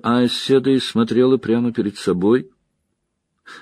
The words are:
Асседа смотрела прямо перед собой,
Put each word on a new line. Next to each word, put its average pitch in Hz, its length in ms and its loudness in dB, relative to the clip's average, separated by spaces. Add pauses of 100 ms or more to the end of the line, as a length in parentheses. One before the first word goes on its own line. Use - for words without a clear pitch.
Асседа 123 800 0
смотрела 120 580 0
прямо 120 340 -2
перед 104 240 -4
собой, 101 540 0 (1120)